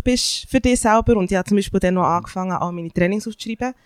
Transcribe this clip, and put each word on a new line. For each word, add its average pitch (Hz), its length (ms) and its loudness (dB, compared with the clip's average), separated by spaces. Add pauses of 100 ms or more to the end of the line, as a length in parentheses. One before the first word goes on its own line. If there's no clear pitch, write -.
bist - 440 -2
für 262 120 2
dich 247 200 2
selber. 226 360 4
Und 180 160 0
ich 190 40 2
habe 180 120 -2
zum 202 80 2
Beispiel 196 240 0
dann 180 140 2
noch 180 100 2
angefangen, 180 480 -2
all 175 180 -4
meine 170 220 -10
Trainings 190 340 0
aufzuschreiben. 226 480 -8 (120)